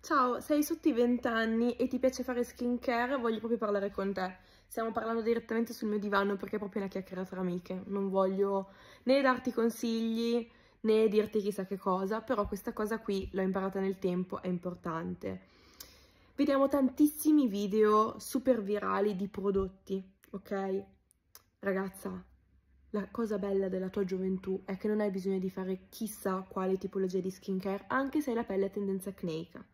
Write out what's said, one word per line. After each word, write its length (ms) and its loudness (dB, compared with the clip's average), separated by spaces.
Ciao, 360 2
sei 220 2
sotto 260 0
i 20 4
venti 380 2
anni 480 2
e 100 0
ti 100 -2
piace 260 2
fare 200 -2
skincare? 720 -2
Voglio 220 0
proprio 200 0
parlare 320 0
con 220 -2
te. 240 -4
Stiamo 240 -4
parlando 300 -2
direttamente 500 0
sul 160 -4
mio 100 0
divano 380 2
perché 220 -6
è 20 0
proprio 220 -4
una 100 -4
chiacchiera 320 -6
tra 160 -8
amiche. 460 -4
Non 240 -2
voglio 600 2
né 180 6
darti 320 2
consigli 920 0
né 260 6
dirti 320 4
chissà 260 -2
che 120 -6
cosa, 420 0
però 300 0
questa 240 -6
cosa 260 -2
qui 320 -2
l'ho 120 -2
imparata 360 -2
nel 180 0
tempo, 440 -2
è 80 -4
importante. 920 -6
Vediamo 320 4
tantissimi 800 4
video 720 4
super 420 2
virali 540 0
di 140 -4
prodotti, 760 -2
ok? 520 -4
Ragazza, 640 -4
la 200 -4
cosa 280 -2
bella 320 0
della 180 -2
tua 160 -2
gioventù 600 -2
è 100 -4
che 140 -2
non 100 2
hai 120 0
bisogno 280 -2
di 100 -2
fare 380 -6
chissà 580 -6
quale 320 -2
tipologia 440 -2
di 100 -4
skincare, 560 -4
anche 320 0
se 120 -2
hai 40 -2
la 80 -2
pelle 220 0
a 40 -2
tendenza 420 -4
acneica. 640 -8